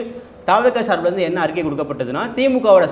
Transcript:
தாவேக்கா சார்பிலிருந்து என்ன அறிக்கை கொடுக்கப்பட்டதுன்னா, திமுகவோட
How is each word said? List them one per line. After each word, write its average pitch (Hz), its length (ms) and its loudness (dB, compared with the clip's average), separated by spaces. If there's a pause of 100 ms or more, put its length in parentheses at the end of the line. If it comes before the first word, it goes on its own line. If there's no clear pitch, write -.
(480)
தாவேக்கா 240 400 2
சார்பிலிருந்து 180 400 0
என்ன 175 160 -4
அறிக்கை 156 220 -2
கொடுக்கப்பட்டதுன்னா, 139 560 -4 (160)
திமுகவோட 220 540 4